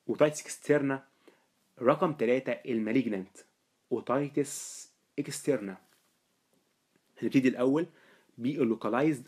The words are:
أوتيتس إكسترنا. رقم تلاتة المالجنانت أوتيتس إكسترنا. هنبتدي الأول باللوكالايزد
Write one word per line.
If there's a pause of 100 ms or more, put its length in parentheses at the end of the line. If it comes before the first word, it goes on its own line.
أوتيتس
إكسترنا. (760)
رقم
تلاتة
المالجنانت (540)
أوتيتس (320)
إكسترنا. (1400)
هنبتدي
الأول (520)
باللوكالايزد